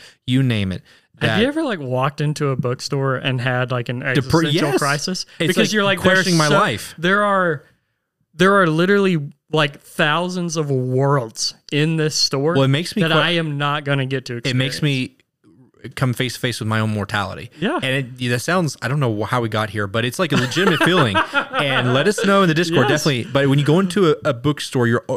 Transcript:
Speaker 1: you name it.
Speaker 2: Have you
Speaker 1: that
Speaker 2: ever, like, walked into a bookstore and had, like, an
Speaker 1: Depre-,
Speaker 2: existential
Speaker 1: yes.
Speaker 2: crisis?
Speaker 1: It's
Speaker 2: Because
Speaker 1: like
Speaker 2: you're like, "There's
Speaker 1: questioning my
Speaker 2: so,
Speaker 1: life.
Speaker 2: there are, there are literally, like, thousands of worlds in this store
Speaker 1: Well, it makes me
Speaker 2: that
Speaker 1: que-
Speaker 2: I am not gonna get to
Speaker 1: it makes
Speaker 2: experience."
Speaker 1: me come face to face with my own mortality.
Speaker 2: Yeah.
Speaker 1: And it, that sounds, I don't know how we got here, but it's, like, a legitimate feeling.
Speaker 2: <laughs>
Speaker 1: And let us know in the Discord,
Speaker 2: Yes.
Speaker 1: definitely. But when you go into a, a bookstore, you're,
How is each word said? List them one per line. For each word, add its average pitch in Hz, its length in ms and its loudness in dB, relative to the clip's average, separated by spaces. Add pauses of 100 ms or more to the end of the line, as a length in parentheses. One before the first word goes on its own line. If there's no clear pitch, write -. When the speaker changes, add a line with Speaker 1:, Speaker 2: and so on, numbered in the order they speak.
(280)
Speaker 1:
you 127 160 2
name 104 280 0
it. - 120 -8 (360)
Speaker 2:
Have 113 200 0
you 233 60 2
Speaker 1:
that 277 40 0
Speaker 2:
ever, 320 140 -2
like, 214 160 -4
walked 131 420 -2
into 147 280 -2
a 131 60 -2
bookstore 131 600 -4
and 127 260 -4
had, 127 300 -2
like, 123 180 -4
an 123 120 -6
Speaker 1:
Depre-, 131 160 -2
Speaker 2:
existential 147 520 2
Speaker 1:
yes. - 80 2
Speaker 2:
crisis? 147 480 -2 (140)
Speaker 1:
It's 165 80 0
Speaker 2:
Because 185 100 0
Speaker 1:
like 214 160 2
Speaker 2:
you're 208 100 2
like, 196 200 0
"There's 185 140 4
Speaker 1:
questioning 175 200 2
my 151 120 4
Speaker 2:
so, 147 100 2
Speaker 1:
life. 139 400 -2
Speaker 2:
there 190 240 0
are, 185 400 0 (720)
there 185 260 4
are 175 60 4
literally, 175 640 2 (200)
like, 147 300 0
thousands 175 760 -2
of 147 120 -2
worlds 127 840 0 (160)
in 151 260 0
this 156 160 -2
store 143 400 0
Speaker 1:
Well, 135 100 4
it 131 40 4
makes 147 280 0
me 208 60 2
Speaker 2:
that 160 100 2
Speaker 1:
que- 156 60 4
Speaker 2:
I 156 140 2
am 160 260 -2
not 147 260 -2
gonna 139 220 -2
get 131 200 -6
to 120 120 -8
Speaker 1:
it 123 180 -4
makes 131 200 -2
Speaker 2:
experience." - 80 -4
Speaker 1:
me 127 1120 -6
come 127 180 0
face 127 220 -2
to - 40 -14
face 120 200 -4
with 107 80 -6
my 110 140 0
own 110 100 0
mortality. 101 580 -4 (100)
Speaker 2:
Yeah. 262 220 -4
Speaker 1:
And 131 400 -4
it, 123 80 -2
that 120 120 0
sounds, 170 400 -2
I 117 60 -4
don't 143 120 -2
know 110 240 0
how 123 180 -2
we 113 80 -2
got 107 220 -2
here, 104 160 -2
but 113 180 -2
it's, 127 140 -4
like, 165 140 -2
a - 40 4
legitimate 165 460 0
feeling. 151 380 4
Speaker 2:
<laughs> - 40 -2 (320)
Speaker 1:
And 131 380 0
let 147 120 2
us - 160 0
know 196 200 4
in 180 40 4
the 156 60 4
Discord, 170 360 2
Speaker 2:
Yes. - 140 0
Speaker 1:
definitely. 127 280 0
But 139 180 2
when 139 80 4
you 143 80 2
go 151 140 4
into 185 320 4
a, 147 40 2 (140)
a 139 60 2
bookstore, 131 500 0
you're, 117 180 2 (140)